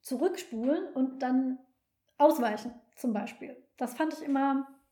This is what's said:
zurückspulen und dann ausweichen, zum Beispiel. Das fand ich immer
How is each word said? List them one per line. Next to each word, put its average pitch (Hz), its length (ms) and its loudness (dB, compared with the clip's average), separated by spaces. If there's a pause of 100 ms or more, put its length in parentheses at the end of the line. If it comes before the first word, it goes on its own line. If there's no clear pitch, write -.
zurückspulen 269 920 -2
und 262 280 -2
dann 262 380 0 (580)
ausweichen, 240 540 4 (240)
zum 247 160 -2
Beispiel. - 460 -6 (180)
Das 240 180 -4
fand 320 200 -2
ich 302 100 -10
immer 277 440 0 (240)